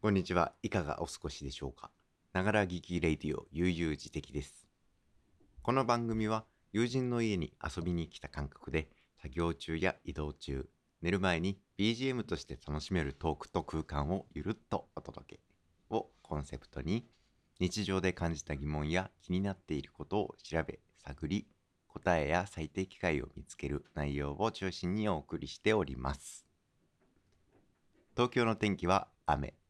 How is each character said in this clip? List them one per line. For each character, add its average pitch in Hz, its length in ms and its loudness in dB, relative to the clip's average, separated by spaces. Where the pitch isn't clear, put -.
こ 107 40 6
ん 101 40 6
に 95 80 6
ち 90 120 -2
は。 85 180 4
い - 80 -2
か 90 140 2
が 73 180 -2
お 82 40 -2
過 - 140 -10
ご - 100 -6
し - 120 -10
で 69 80 -6
し - 140 -10
ょ 65 60 -4
う - 20 -14
か？ - 180 -16
な 92 120 2
が 104 80 4
ら 104 120 6
聞 87 160 -2
き 87 200 -2
レ 80 160 4
デ - 100 -6
ィ 76 100 0
オ、 - 140 -10
悠 87 260 2
々 82 140 0
自 - 220 -6
適 73 200 -8
で 69 100 -4
す。 - 260 -16
こ 117 100 0
の 131 120 4
番 117 220 4
組 110 220 0
は、 110 160 0
友 113 140 4
人 127 240 0
の 120 120 2
家 107 140 2
に 78 240 -2
遊 85 220 -6
び 87 100 0
に 85 160 0
来 - 120 -18
た - 80 -12
感 71 200 -6
覚 - 220 -14
で、 78 180 0
作 - 180 -12
業 85 180 2
中 82 240 -4
や 90 280 2
移 - 80 -8
動 73 200 -4
中、 67 360 -6
寝 85 80 2
る 95 80 2
前 90 220 2
に 95 180 -2
ビ 104 160 4
ー 113 40 0
ジ 127 80 -4
ー 135 60 2
エ 127 40 0
ム 120 80 -2
と 90 140 -2
し - 80 -8
て 67 120 -10
楽 76 140 -2
し - 100 -6
め 87 100 4
る 69 120 -2
ト 80 200 0
ー - 20 -4
ク - 120 -12
と 85 160 -2
空 80 180 -4
間 73 280 -2
を 95 220 -2
ゆ 78 120 -8
る 95 60 -2
っ 113 40 -2
と - 240 -4
お - 60 -8
届 - 380 -16
け - 20 -20
を 110 160 0
コ 78 160 -4
ン 73 60 -4
セ 71 120 -10
プ - 120 -14
ト 69 140 -8
に、 98 260 -2
日 92 240 0
常 95 180 2
で 90 120 4
感 82 220 0
じ 76 100 -10
た 76 100 -4
疑 71 140 -4
問 76 200 0
や 92 220 0
気 - 100 -4
に 92 80 2
な 98 140 -2
っ - 20 -10
て - 180 -4
い 69 80 -2
る - 100 -14
こ - 120 -12
と 101 160 0
を - 200 -4
調 80 220 -2
べ、 - 160 -8
探 69 280 -8
り、 95 220 -2
答 85 360 2
え 69 40 0
や 87 180 2
最 78 220 -8
適 - 320 -4
解 78 220 4
を 62 120 -8
見 67 80 -14
つ - 140 -16
け 69 120 -6
る 71 160 -2
内 71 180 -2
容 71 240 -2
を 110 140 2
中 95 180 -4
心 90 240 -2
に 107 140 0
お 90 80 0
送 78 220 -6
り 69 100 -8
し - 100 -12
て 107 160 4
お 104 80 4
り 67 140 -4
ま 65 180 -2
す。 - 320 -16
東 120 160 4
京 123 140 4
の 113 100 4
天 101 220 2
気 87 100 -2
は 95 220 4
雨。 69 280 0